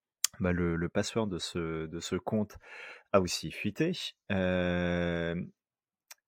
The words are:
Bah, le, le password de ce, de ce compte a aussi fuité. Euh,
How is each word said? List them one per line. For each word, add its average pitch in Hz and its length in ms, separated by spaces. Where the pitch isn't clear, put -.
Bah, 90 120
le, 85 240
le 85 140
password 107 380
de 87 100
ce, 80 480
de 80 140
ce - 160
compte 107 420
a 101 100
aussi 85 300
fuité. 156 400
Euh, 87 1080